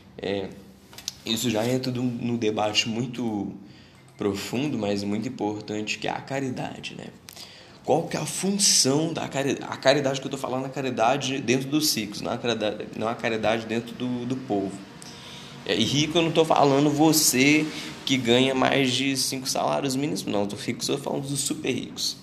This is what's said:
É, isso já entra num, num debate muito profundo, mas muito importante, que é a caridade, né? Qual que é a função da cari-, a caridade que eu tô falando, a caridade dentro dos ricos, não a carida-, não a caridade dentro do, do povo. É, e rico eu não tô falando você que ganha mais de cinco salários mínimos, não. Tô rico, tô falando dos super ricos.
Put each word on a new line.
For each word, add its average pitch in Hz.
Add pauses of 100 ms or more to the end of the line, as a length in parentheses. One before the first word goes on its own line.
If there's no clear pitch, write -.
(180)
É, 190 (760)
isso 113
já 107
entra 131
num, 123
num 120
debate 107
muito 110 (680)
profundo, 113
mas 101
muito 107
importante, 107
que -
é 50
a 50
caridade, -
né? - (760)
Qual 156
que -
é 160
a 156
função 165
da 127
cari-, 135
a 117
caridade 135
que -
eu -
tô 135
falando, 131
a 135
caridade 131
dentro 123
dos 147
ricos, 101
não 87
a 120
carida-, 110 (100)
não 107
a 120
caridade 110
dentro 113
do, 123
do 127
povo. 98 (920)
É, 95
e 104
rico 151
eu 170
não 165
tô 165
falando 143
você 147 (400)
que 135
ganha 127
mais 131
de 135
cinco 131
salários 143
mínimos, 151
não. 101
Tô 104
rico, -
tô 135
falando 139
dos 143
super 147
ricos. -